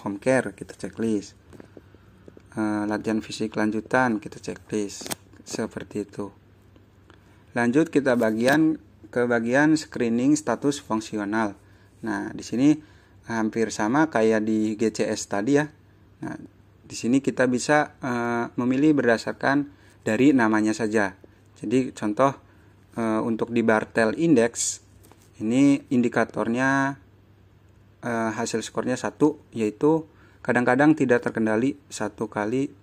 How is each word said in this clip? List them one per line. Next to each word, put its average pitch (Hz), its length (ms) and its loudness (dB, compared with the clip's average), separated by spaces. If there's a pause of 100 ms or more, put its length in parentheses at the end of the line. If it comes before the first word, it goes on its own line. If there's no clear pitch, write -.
home 101 160 -8
care 117 320 0
kita - 240 -18
checklist. 104 600 -6 (1120)
Eh, 107 400 -2
latihan 107 320 -2
fisik - 320 -8
lanjutan 107 640 0
kita - 240 -14
checklist. 101 640 -8 (400)
Seperti 104 560 -8
itu. 101 320 -12 (1200)
Lanjut 123 400 0
kita 127 240 2
bagian, 127 640 2 (320)
ke 123 80 0
bagian 123 560 2
screening 120 560 0
status 139 480 -2
fungsional. 107 720 -4 (480)
Nah, 104 320 -6
di - 80 -12
sini 139 320 2 (560)
hampir 110 400 -2
sama 139 400 0
kayak 110 320 2
di 110 320 -2
G 110 160 0
C 107 160 -4
S 107 240 -6
tadi 107 240 0
ya. 151 160 2 (560)
Nah, - 80 -10 (520)
di 127 120 -14
sini 127 240 2
kita 127 240 0
bisa, 143 560 0
eh, 120 560 -4
memilih 135 400 2
berdasarkan 127 720 0 (320)
dari 127 320 4
namanya 110 400 4
saja. 104 400 0 (480)
Jadi 127 320 0
contoh, 127 400 0 (640)
eh, 113 240 -2
untuk 117 320 -4
di 117 80 2
Bartel 110 560 2
Index 135 640 2 (560)
ini 135 400 4 (120)
indikatornya, 127 1080 0 (1040)
eh, 113 320 -4
hasil 113 280 -4
skornya 123 360 -4
satu, 147 400 0 (160)
yaitu 147 520 0 (340)
kadang-kadang 131 560 4
tidak 123 240 2
terkendali 113 560 -2 (160)
satu 107 380 -8
kali 117 420 -4 (100)